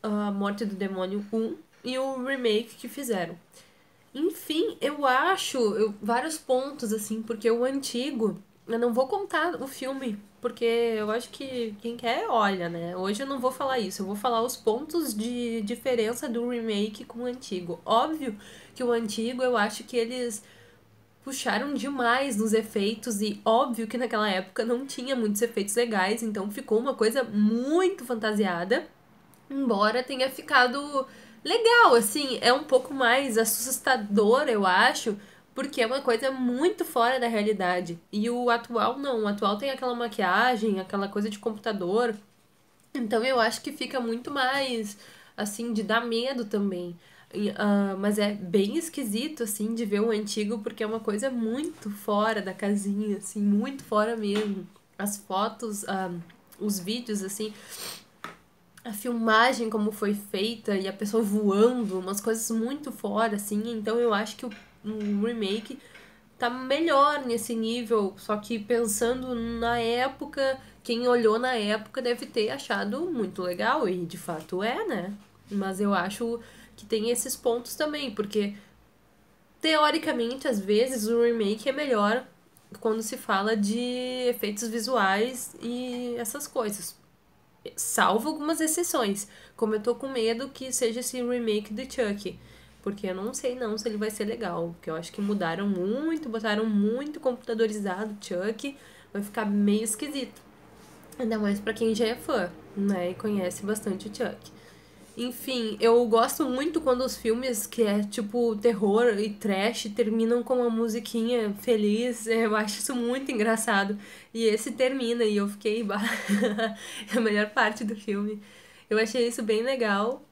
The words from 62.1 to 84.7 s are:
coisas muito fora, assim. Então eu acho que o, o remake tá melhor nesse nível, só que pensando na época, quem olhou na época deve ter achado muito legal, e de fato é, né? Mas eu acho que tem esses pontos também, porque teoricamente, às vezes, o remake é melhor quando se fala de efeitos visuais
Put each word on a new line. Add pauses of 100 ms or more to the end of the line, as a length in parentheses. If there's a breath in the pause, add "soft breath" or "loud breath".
coisas
muito
fora,
assim.
Então
eu
acho
que
o, (360)
o
remake (600 loud breath)
tá
melhor
nesse
nível,
só
que
pensando
na
época, (260 loud breath)
quem
olhou
na
época
deve
ter
achado (100)
muito
legal,
e
de
fato
é,
né? (360)
Mas
eu
acho (360 loud breath)
que
tem
esses
pontos
também,
porque (1080 loud breath)
teoricamente,
às
vezes,
o
remake
é
melhor (540)
quando
se
fala
de (480)
efeitos
visuais